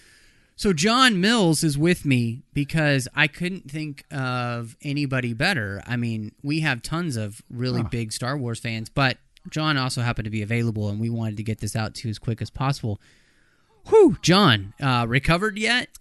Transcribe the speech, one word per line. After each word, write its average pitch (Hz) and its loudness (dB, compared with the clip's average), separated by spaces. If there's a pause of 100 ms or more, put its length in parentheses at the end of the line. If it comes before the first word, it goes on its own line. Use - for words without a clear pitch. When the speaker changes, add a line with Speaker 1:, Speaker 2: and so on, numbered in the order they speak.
(560)
Speaker 1:
so 202 0
John 220 4
Mills 185 4
is 151 0
with 165 2
me 120 0 (120)
because 143 0
I 147 4
couldn't 175 -8
think 151 -10
of 123 -6
anybody 135 -2
better. 113 -2
I 120 -4
mean, 113 -4 (100)
we 151 -2
have 139 0
tons 160 -4
of 107 -8
really 123 -2
Speaker 2:
Huh. 101 -4
Speaker 1:
big 117 -4
Star 123 -6
Wars 120 -6
fans, 113 -8
but 135 0 (320)
John 156 0
also 127 -2
happened 120 -2
to 107 -6
be 107 -2
available, 107 0
and 104 -4
we 113 -2
wanted 113 -4
to 110 -8
get 107 -4
this 107 -6
out 110 -4
to - -8
you - -2
as 107 -6
quick 113 -4
as 110 -6
possible. 131 -4 (920)
Whew, 359 8
John, 131 6
uh, 123 2
recovered 175 0
yet, 226 0 (100)